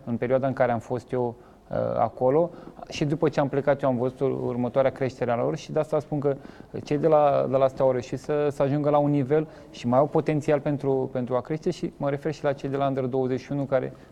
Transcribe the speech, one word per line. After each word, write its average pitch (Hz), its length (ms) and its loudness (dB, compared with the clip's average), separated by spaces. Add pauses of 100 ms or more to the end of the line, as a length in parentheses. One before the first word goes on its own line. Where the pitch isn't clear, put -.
în 120 120 -4
perioada 127 300 0
în 127 60 0
care 123 200 2
am 117 60 -2
fost - 340 -6
eu, 123 220 -2 (360)
uh, - 60 -4 (220)
acolo 131 520 2 (380)
și - 160 -4
după 151 240 0
ce 151 120 0
am 139 80 0
plecat 139 340 0
eu 139 60 2
am 127 80 0
văzut 127 240 -2
ur-, 131 240 0
următoarea 123 460 0
creștere 127 400 -2
a 117 60 2
lor 135 200 0
și - 160 -14
de 151 60 0
asta 151 220 0
spun 147 180 -4
că 139 180 0 (480)
cei 151 140 0
de 151 80 0
la, 143 440 6
de 131 60 2
la 135 120 4
Steaua 131 220 2
au 123 60 2
reușit 123 220 -4
să, 147 320 0
să 143 120 -2
ajungă 143 280 2
la 147 80 4
un 147 120 4
nivel 143 360 2 (240)
și - 180 -12
mai 123 100 4
au 147 80 6
potențial 151 540 0
pentru, 135 520 0
pentru 127 220 -2
a 123 60 0
crește 156 300 -4
și 170 260 -6
mă 143 140 -2
refer 143 220 -4
și - 120 -8
la 143 80 2
cei 139 180 -6
de 135 60 -2
la 139 100 0
Under 135 180 -2
douăzeci 127 360 0
și - 120 -10
unu 143 120 -2
care 131 280 -2 (200)